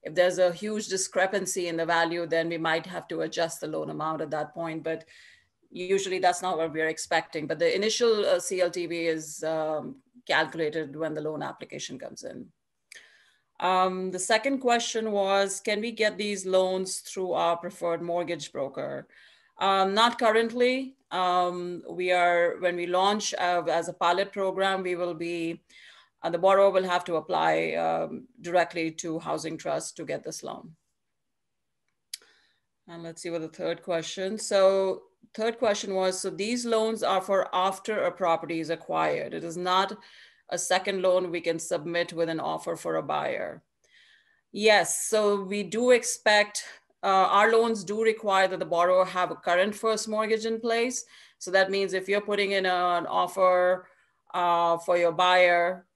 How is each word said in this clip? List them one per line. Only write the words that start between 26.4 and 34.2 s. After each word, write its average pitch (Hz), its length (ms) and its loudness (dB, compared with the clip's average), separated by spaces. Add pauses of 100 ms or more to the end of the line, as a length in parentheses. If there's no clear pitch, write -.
will 185 120 2
have 180 220 0
to 175 100 -4
apply, 160 600 0
um, 165 520 -2 (140)
directly 170 500 0 (120)
to 165 180 -6
Housing 160 360 -6
Trust 156 400 -6
to 160 80 -10
get 147 200 -8
this - 180 -12
loan. - 320 -14 (2250)
And 170 160 -16
let's 165 180 -14
see 175 80 -8
what 170 100 -6
the 160 80 -8
third 165 340 -6
question. 185 560 -4